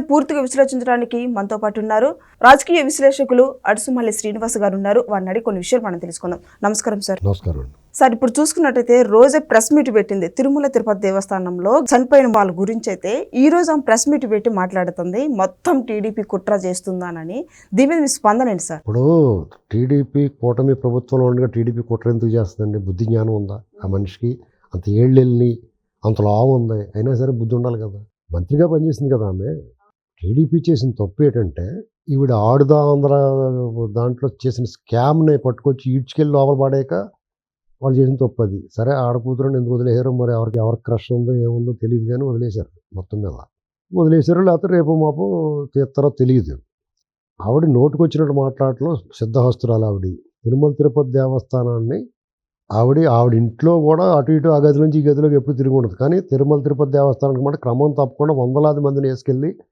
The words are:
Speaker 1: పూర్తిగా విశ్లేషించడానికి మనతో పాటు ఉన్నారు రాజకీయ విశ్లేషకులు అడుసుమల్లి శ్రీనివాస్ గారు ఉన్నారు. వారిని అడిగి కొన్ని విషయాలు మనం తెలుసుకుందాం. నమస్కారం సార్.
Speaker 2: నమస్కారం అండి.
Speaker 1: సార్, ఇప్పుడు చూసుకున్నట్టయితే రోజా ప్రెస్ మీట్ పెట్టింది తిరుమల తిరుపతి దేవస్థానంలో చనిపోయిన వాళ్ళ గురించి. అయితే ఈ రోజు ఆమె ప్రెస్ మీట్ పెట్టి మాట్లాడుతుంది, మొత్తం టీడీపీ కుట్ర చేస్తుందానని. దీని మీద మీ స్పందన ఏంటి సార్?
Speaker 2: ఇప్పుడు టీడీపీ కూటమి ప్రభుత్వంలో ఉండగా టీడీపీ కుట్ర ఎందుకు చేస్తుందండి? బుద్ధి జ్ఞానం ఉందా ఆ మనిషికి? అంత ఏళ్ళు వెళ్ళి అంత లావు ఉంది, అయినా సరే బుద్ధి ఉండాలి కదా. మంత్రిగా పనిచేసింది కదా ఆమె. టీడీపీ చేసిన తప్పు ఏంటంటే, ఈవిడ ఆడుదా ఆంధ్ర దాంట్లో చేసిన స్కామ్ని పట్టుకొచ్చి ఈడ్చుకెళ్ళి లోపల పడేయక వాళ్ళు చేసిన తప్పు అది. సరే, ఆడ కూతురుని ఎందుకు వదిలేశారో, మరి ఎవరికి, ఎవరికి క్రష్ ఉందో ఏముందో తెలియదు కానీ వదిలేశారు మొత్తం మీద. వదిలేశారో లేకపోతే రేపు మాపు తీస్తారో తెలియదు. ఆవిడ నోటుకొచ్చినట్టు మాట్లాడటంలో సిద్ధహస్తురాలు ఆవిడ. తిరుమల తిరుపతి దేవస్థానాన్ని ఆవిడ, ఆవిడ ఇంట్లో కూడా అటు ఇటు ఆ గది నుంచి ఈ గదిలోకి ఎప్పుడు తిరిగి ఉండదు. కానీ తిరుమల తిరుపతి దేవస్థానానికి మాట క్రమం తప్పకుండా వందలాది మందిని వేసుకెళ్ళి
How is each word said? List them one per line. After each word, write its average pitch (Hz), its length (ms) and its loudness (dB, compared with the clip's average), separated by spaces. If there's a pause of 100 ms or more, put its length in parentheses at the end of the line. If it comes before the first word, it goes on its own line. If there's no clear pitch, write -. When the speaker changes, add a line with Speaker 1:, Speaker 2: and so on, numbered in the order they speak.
(100)
Speaker 1:
పూర్తిగా 294 300 0
విశ్లేషించడానికి 254 840 -2
మనతో 214 300 -6
పాటు 214 240 -4
ఉన్నారు 220 360 0 (260)
రాజకీయ 277 400 6
విశ్లేషకులు 269 720 2 (120)
అడుసుమల్లి 226 460 -2
శ్రీనివాస్ 214 460 -6
గారు 202 160 0
ఉన్నారు. 202 340 0
వారిని 190 220 -4
అడిగి 226 140 -4
కొన్ని 202 140 -4
విషయాలు 220 260 -2
మనం 180 140 -6
తెలుసుకుందాం. 175 400 -10 (260)
నమస్కారం 214 360 -2
సార్. 190 240 -6
Speaker 2:
నమస్కారం 92 360 -4
అండి. 64 120 -14 (220)
Speaker 1:
సార్, 262 180 4
ఇప్పుడు 233 180 0 (100)
చూసుకున్నట్టయితే 254 640 2
రోజా 240 360 6
ప్రెస్ 226 340 2
మీట్ 262 220 2
పెట్టింది 196 340 0
తిరుమల 277 380 0
తిరుపతి 220 340 0
దేవస్థానంలో 190 800 0
చనిపోయిన 262 460 4 (100)
వాళ్ళ 196 220 2
గురించి. 220 320 -4
అయితే 202 440 -6
ఈ 262 140 4
రోజు 339 240 2
ఆమె 302 80 0
ప్రెస్ 226 280 0
మీట్ 277 220 0
పెట్టి 214 200 0
మాట్లాడుతుంది, 185 760 -4
మొత్తం 240 560 -2
టీడీపీ 214 400 -6
కుట్ర 196 300 -4 (140)
చేస్తుందానని. 180 800 -8 (280)
దీని 269 160 4
మీద 330 100 2
మీ 285 60 2
స్పందన 240 420 0
ఏంటి 185 140 -4
సార్? 160 160 -10
Speaker 2:
ఇప్పుడు 120 260 -2 (680)
టీడీపీ 139 560 0
కూటమి 131 460 0
ప్రభుత్వంలో 127 520 0
ఉండగా 123 200 2
టీడీపీ 117 360 -2
కుట్ర 117 280 -4
ఎందుకు 117 200 0
చేస్తుందండి? 107 480 -2
బుద్ధి 95 260 -4
జ్ఞానం 110 300 0
ఉందా 101 280 -6 (220)
ఆ - 20 -6
మనిషికి? 98 540 -4 (340)
అంత 90 140 -8
ఏళ్ళు 127 320 4
వెళ్ళి 120 420 2 (420)
అంత 107 180 0
లావు 110 340 2
ఉంది, 113 180 -2
అయినా 107 400 -4
సరే 131 180 0
బుద్ధి 113 220 -4
ఉండాలి 120 240 -2
కదా. 104 260 -12 (280)
మంత్రిగా 139 340 0
పనిచేసింది 151 480 0
కదా 110 120 -2
ఆమె. 95 340 -6 (600)
టీడీపీ 135 480 0
చేసిన 131 200 0
తప్పు 101 320 -4
ఏంటంటే, 110 600 -4 (260)
ఈవిడ 135 240 0
ఆడుదా 135 440 4
ఆంధ్ర 143 340 2 (840)
దాంట్లో 123 360 -2 (180)
చేసిన 123 180 -4
స్కామ్ని 147 760 0
పట్టుకొచ్చి 131 540 -2
ఈడ్చుకెళ్ళి 143 400 -2
లోపల 139 300 2
పడేయక 135 320 -2 (880)
వాళ్ళు 131 160 0
చేసిన 135 160 4
తప్పు 120 280 -2
అది. 98 340 -6
సరే, 117 160 -2
ఆడ 123 240 -2
కూతురుని 131 400 -4
ఎందుకు 123 180 -2
వదిలేశారో, 123 380 0
మరి 123 200 0
ఎవరికి, 113 260 -2
ఎవరికి 113 240 -2
క్రష్ 117 300 -4
ఉందో 120 220 0
ఏముందో 120 380 -2
తెలియదు 113 380 -2
కానీ 123 140 -2
వదిలేశారు 117 720 -6
మొత్తం 95 240 -10
మీద. 98 120 -6 (600)
వదిలేశారో 165 480 2
లేకపోతే 180 320 0
రేపు 160 180 2 (120)
మాపు 151 200 -2 (500)
తీస్తారో 139 340 0
తెలియదు. 123 500 0 (840)
ఆవిడ 131 260 0
నోటుకొచ్చినట్టు 151 640 2
మాట్లాడటంలో 135 640 -2
సిద్ధహస్తురాలు 113 880 0
ఆవిడ. 101 180 -2 (420)
తిరుమల 135 280 2
తిరుపతి 143 400 0
దేవస్థానాన్ని 131 960 -2 (640)
ఆవిడ, 123 340 2
ఆవిడ 120 280 4
ఇంట్లో 117 460 2
కూడా 156 240 2
అటు 156 280 2
ఇటు 156 160 2
ఆ 156 80 4
గది 143 220 4
నుంచి 156 220 2
ఈ 143 60 2
గదిలోకి 147 280 2
ఎప్పుడు 139 220 0
తిరిగి 131 180 0
ఉండదు. 117 200 0
కానీ 175 260 0
తిరుమల 143 420 0
తిరుపతి 143 280 0
దేవస్థానానికి 139 540 0
మాట 139 100 -2
క్రమం 127 380 0
తప్పకుండా 143 420 -2
వందలాది 143 460 0
మందిని 139 280 0
వేసుకెళ్ళి 131 480 -4 (160)